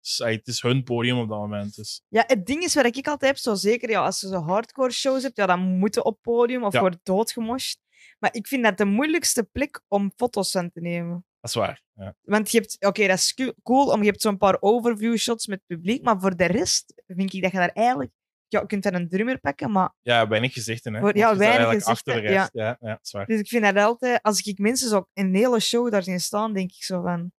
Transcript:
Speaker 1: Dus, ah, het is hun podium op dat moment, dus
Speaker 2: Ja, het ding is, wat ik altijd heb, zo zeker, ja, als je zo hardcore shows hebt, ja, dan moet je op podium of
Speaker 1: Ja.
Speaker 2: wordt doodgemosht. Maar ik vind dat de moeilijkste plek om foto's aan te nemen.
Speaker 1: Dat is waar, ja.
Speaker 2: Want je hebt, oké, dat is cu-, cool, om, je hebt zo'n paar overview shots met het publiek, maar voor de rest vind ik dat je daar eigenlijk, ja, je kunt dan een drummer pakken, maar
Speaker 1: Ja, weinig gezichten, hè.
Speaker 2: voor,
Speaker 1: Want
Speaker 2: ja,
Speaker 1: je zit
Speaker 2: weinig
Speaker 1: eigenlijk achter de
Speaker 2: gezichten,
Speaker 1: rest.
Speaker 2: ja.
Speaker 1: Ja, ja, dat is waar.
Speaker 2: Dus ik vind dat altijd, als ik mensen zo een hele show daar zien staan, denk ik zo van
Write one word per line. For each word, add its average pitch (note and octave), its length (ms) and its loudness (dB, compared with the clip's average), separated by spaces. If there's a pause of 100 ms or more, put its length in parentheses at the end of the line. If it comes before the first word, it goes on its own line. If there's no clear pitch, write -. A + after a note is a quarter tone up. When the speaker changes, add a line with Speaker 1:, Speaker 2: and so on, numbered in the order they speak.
Speaker 1:
Dus, - 200 -6
ah, A#2 100 0
het A2 160 -4
is A#2+ 140 -4
hun B2+ 220 2
podium B2 360 0
op A2+ 100 -4
dat G#2+ 100 -4
moment, G#2 360 -6
dus - 320 -14
Speaker 2:
Ja, A3 200 2
het G3+ 180 0
ding D4 180 -2
is, D#4+ 120 0
wat C4+ 100 4
ik B3+ 220 -2
altijd C#4 240 0
heb, C#4 60 -2
zo A#3 180 -2
zeker, A3 340 0
ja, F#3+ 160 2
als F#3 160 -2
je G3 60 -8
zo F#3+ 140 -4
hardcore A#3 500 -2
shows C4 320 0
hebt, C4+ 140 -6
ja, G#3 80 2
dan F3+ 140 4 (180)
moet G3+ 180 2
je - 80 0
op - 180 -2
podium A#3+ 420 0
of G3+ 100 0
Speaker 1:
Ja. G#3 60 4
Speaker 2:
wordt F#3 240 2
doodgemosht. A3+ 760 -4 (400)
Maar - 160 0
ik A3 120 -8
vind C4 160 0
dat G#3 140 4
de G#3+ 80 2
moeilijkste B3+ 580 0
plek - 440 -6
om G3+ 280 0
foto's G#3+ 400 -2
aan F3 160 -2
te - 100 -14
nemen. E3+ 440 -6 (140)
Speaker 1:
Dat A#2 100 -10
is - 60 -6
waar, G2+ 260 -2 (120)
ja. G2 280 -14
Speaker 2:
Want G#3 300 -2
je A#3 60 -2
hebt, - 280 -6
oké, G3+ 220 2
dat F#3 100 2
is - 160 -2
cu-, B3+ 200 -4 (100)
cool, C4+ 280 2
om, G#3+ 120 2
je G#3 60 4
hebt G3+ 120 -4
zo'n G#3 160 0
paar F#3+ 220 4
overview A3+ 580 2
shots A3+ 300 -2
met G3 100 -6 (100)
het E3+ 100 -8
publiek, G#3+ 260 -2
maar A3 160 2
voor F#3+ 160 2
de F3 100 2
rest - 480 0 (140)
vind F#3 260 -4
ik F#3+ 80 -6
dat F3+ 100 0
je F#3+ 60 -4
daar F3 120 2
eigenlijk, B3+ 420 0 (360)
ja, G#3+ 120 0
je - 60 -2
kunt G3 180 -4
dan F#3+ 100 0
een F3 160 -2
drummer A3+ 300 -2
pakken, C#4 320 -4
maar F#3+ 300 2
Speaker 1:
Ja, A#2 260 4
weinig A2 260 0
gezichten, A2+ 400 -8
hè. G#2+ 60 -6
Speaker 2:
voor, G3+ 140 2
Speaker 1:
Want G3+ 60 2
Speaker 2:
ja, A3 80 6
Speaker 1:
je A3 80 6
zit F#3+ 80 0
Speaker 2:
weinig A#3 240 6
Speaker 1:
eigenlijk A3+ 300 2
achter - 160 -6
de A2+ 80 0
Speaker 2:
gezichten, G2 200 2
Speaker 1:
rest. - 120 -4
Speaker 2:
ja. A2 120 -2
Speaker 1:
Ja, A#2+ 120 -2 (100)
ja, G#2+ 80 -6
dat - 100 -20
is - 60 -14
waar. G2+ 140 -6
Speaker 2:
Dus A3 140 -2
ik G#3 80 -6
vind A#3 160 0
dat G3 120 4
altijd, A#3 460 2
als G#3 200 0
ik G3 160 -8
mensen B3 320 0
zo G3+ 240 2
een F#3+ 220 0
hele A#3 240 4
show A#3 320 0
daar G3+ 120 2
zien F3+ 160 -4
staan, G#3+ 340 -4
denk F#3 180 -4
ik - 120 -18
zo F3+ 180 -4
van F3 380 -4